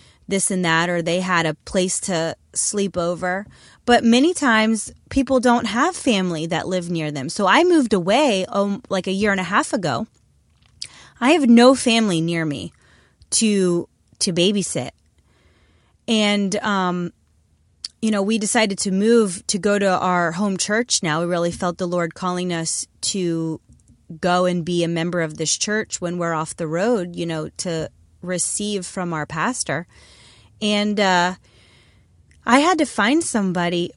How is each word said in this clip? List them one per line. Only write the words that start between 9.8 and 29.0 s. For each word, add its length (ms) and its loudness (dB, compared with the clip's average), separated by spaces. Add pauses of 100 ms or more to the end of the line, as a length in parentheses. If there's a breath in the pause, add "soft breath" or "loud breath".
I 100 4
have 160 4
no 280 8
family 440 0
near 240 -2
me 300 -8 (580 soft breath)
to, 560 0 (320)
to 140 -2
babysit. 560 0 (1200)
And, 480 0
um, 560 -2 (880)
you 100 0
know, 100 0
we 160 0
decided 420 0
to 120 -2
move 560 2
to 100 -2
go 220 0
to 100 2
our 440 0
home 240 -2
church 440 -2
now. 200 0
We 60 -2
really 240 -2
felt 260 -4
the 100 -4
Lord 280 -4
calling 360 -4
us 340 -6 (160)
to 600 -4 (580)
go 240 2
and 220 0
be 180 0
a 60 0
member 320 -2
of 160 -6
this 200 -2
church 440 -4
when 160 -6
we're 160 -4
off 240 -6
the 100 -6
road, 480 -2
you 100 -6
know, 220 -6 (100)
to 320 -6 (320)
receive 640 -4
from 280 -6